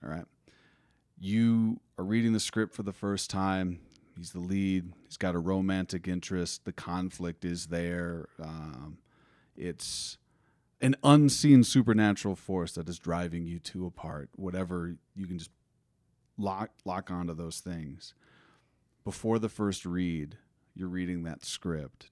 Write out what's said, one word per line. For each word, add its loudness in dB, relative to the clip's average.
all -10
right? -8
You 2
are -4
reading 2
the 2
script -2
for -10
the -6
first -4
time. 0
He's -14
the -10
lead. 0
He's -20
got -2
a 0
romantic -2
interest. -4
The -8
conflict -6
is -4
there. -4
Um, -12
it's -10
an 4
unseen 10
supernatural 4
force -4
that -6
is -8
driving -2
you -6
two -8
apart, -10
whatever -4
you -8
can -6
just -14
lock, -4
lock -4
onto -4
those -8
things. -10
Before -2
the -2
first -2
read, -2
you're -8
reading -4
that -10
script. -8